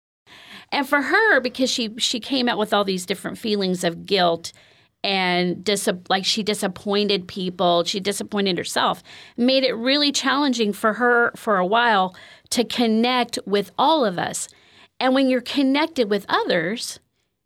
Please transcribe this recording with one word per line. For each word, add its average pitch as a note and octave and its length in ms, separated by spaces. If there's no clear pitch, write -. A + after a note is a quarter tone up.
And C4+ 160
for C#4+ 140
her, F4 380
because B3 300
she, A3+ 280
she A#3 220
came B3 300
out - 80
with G#3+ 160
all G3+ 100
these F#3 220
different F#3+ 320
feelings F#3+ 460
of E3+ 220
guilt F3 460
and F3+ 600
dis-, G3+ 240
like, F#3+ 160
she - 160
disappointed G3+ 840
people, F3+ 560
she F#3+ 160
disappointed G3+ 580
herself, - 460
made C4 260
it B3+ 100
really C4+ 380
challenging C4 640
for G#3+ 200
her A#3+ 420
for G#3 220
a F3+ 80
while G#3 500
to B3 140
connect A#3+ 840
with G3+ 320
all D4 260
of F#3 140
us. - 300
And B3+ 140
when C4+ 160
you're B3+ 120
connected C#4 680
with G3+ 180
others A#3+ 720